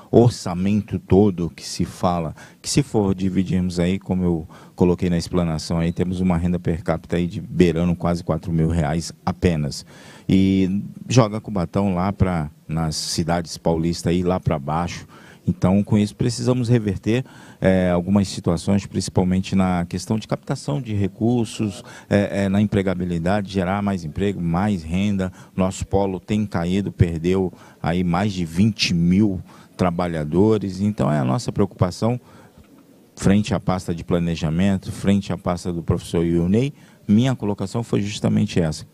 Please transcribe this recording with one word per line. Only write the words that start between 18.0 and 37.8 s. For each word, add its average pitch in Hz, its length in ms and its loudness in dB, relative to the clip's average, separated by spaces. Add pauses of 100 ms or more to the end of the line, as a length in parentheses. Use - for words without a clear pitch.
situações, 98 580 0
principalmente 92 720 0
na 92 340 2
questão 101 300 -4
de 107 80 -12
captação 143 560 -6
de 113 100 -8
recursos, 107 920 -2 (260)
é, 101 360 2
é, - 20 0
na 98 120 2
empregabilidade, 92 920 0
gerar 95 280 0
mais 98 240 -2
emprego, 92 360 -2
mais 90 420 0
renda. 92 500 -2 (220)
Nosso 92 320 -2
polo 98 320 0
tem 107 260 0
caído, 95 460 0
perdeu 87 640 0 (280)
aí 87 220 0
mais 95 300 0
de 90 120 -4
vinte 92 480 0
mil 90 480 4 (360)
trabalhadores. 90 1040 0
Então, 107 320 0
é 147 80 0
a 139 40 -2
nossa 123 280 -2
preocupação 104 680 0 (920)
frente 101 400 2
à 82 60 0
pasta 92 340 -2
de 82 80 -10
planejamento, 85 880 0
frente 98 420 0
à 87 60 -4
pasta 87 340 -2
do 85 80 -4
professor 85 440 0
Yunei. 90 500 2 (340)
Minha 120 280 4
colocação 104 480 -4